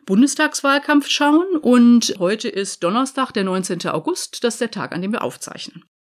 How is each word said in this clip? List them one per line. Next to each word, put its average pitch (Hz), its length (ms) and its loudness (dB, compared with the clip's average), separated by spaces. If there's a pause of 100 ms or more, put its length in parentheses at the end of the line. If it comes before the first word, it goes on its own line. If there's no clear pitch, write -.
Bundestagswahlkampf 285 1040 2
schauen. 302 380 2 (160)
Und 240 560 6
heute 214 320 -2
ist 190 340 -6
Donnerstag, 254 480 -2
der 202 120 -2
neunzehnte 185 500 -4
August. - 500 -6
Das 233 120 -2
ist - 40 -16
der 226 100 -4
Tag, - 240 -10
an 180 60 -6
dem 196 120 -4
wir - 120 -4
aufzeichnen. - 600 -12 (220)